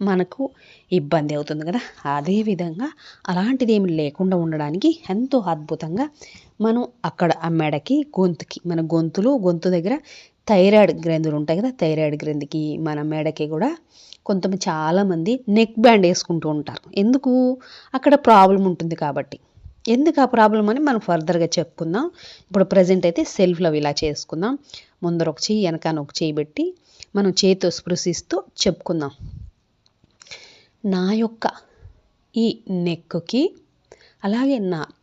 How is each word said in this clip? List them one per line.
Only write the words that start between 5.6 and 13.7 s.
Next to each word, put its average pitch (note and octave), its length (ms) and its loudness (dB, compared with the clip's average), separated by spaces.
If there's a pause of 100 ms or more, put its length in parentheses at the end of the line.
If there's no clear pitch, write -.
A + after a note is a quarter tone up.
మనం A3+ 220 0 (220)
అక్కడ E3+ 260 -2 (120)
ఆ E3+ 80 -4
మెడకి, D#3 460 0 (140)
గొంతుకి, - 560 -2
మన E3 200 -2
గొంతులో, E3 520 0
గొంతు F3+ 300 0
దగ్గర F3+ 280 0 (520)
థైరాయిడ్ G3 520 6
గ్రంథులు D#3+ 360 0
ఉంటాయి D#3 220 0
కదా, B3+ 200 -2
థైరాయిడ్ D#3 400 0
గ్రంథికి, D3+ 440 -4 (160)
మన D3+ 240 -4
మెడకి D#3 460 -4
కూడా E3 220 -2 (540)